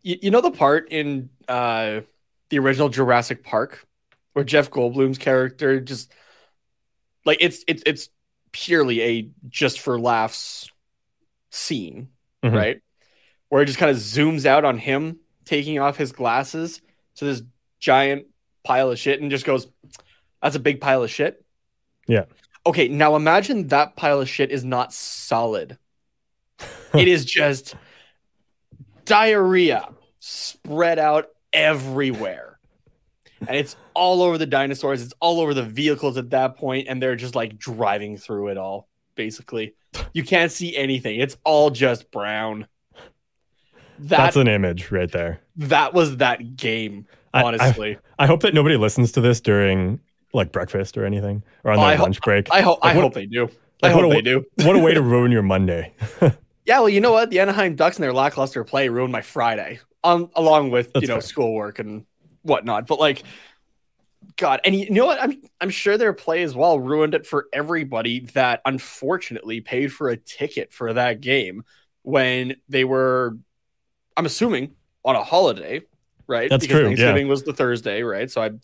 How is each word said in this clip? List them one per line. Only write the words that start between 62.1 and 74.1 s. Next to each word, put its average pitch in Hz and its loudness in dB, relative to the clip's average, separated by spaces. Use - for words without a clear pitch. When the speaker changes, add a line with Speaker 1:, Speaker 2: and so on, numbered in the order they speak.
Speaker 1:
whatnot. 120 -2
But, 147 -2
like, 147 0
God, 139 0
and 196 4
you 202 -4
know 220 4
what? 302 0
I'm, 269 -4
I'm 185 -4
sure 202 0
their 220 2
play 170 -4
as 147 -6
well 151 2
ruined 151 0
it 156 -2
for 143 -4
everybody 131 -4
that 123 0
unfortunately 131 -6
paid 135 -4
for 139 -6
a 117 -4
ticket - -10
for 117 -8
that 120 -2
game 120 -2
when 127 -2
they 135 0
were, 127 0